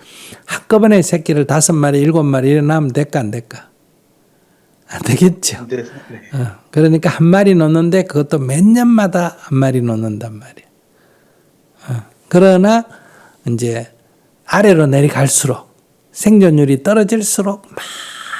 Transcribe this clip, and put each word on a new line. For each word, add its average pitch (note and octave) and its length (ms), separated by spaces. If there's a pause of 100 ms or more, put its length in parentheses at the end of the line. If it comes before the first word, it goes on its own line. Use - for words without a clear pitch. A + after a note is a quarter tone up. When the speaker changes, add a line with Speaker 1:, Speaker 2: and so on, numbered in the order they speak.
(440)
Speaker 1:
한꺼번에 G#3+ 580
새끼를 D#3 440
다섯 D#3 260
마리, C#3+ 280
일곱 D#3 220
마리 C3+ 280
이래 D3+ 100
낳으면 D3 320
될까, D3 260
안 A2 140
될까? - 380 (1160)
안 - 160
되겠죠. F3 560
Speaker 2:
안 B2 100
돼, B2 140
네. C3+ 560
Speaker 1:
어, A#2 200 (120)
그러니까 D#3+ 400
한 E3 160
마리 G3 280
놓는데 D#3+ 500
그것도 D3 340
몇 C3+ 240
년마다 G#3+ 800
한 - 180
마리 C3 220
놓는단 A2+ 580
말이에요. - 300 (1200)
어, A#2+ 140 (260)
그러나 F#3+ 560 (640)
이제 A#2 440 (520)
아래로 F3 420
내려갈수록 C#3 880 (380)
생존율이 D3+ 720
떨어질수록 G3+ 800 (720)